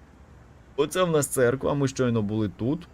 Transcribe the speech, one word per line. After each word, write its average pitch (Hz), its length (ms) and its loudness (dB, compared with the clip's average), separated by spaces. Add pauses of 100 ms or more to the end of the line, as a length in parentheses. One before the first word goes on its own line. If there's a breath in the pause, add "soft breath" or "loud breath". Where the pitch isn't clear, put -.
(760)
Оце 180 280 0
в 170 80 2
нас 151 160 2
церква, 131 460 2
ми 139 140 0
щойно 120 340 0
були 107 280 -2
тут. 139 440 -4